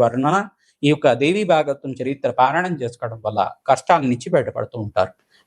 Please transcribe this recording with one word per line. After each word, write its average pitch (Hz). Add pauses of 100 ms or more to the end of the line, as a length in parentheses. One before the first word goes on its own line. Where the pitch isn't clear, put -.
వర్ణన, 131 (460)
ఈ 143
యొక్క 147 (140)
దేవి 180 (100)
భాగవతం 147
చరిత్ర 131 (100)
పారాయణం 165
చేసుకోవడం 113
వల్ల 107 (300)
కష్టాల 139 (100)
నుంచి 120
బయటపడుతూ 120
ఉంటారు. 95 (340)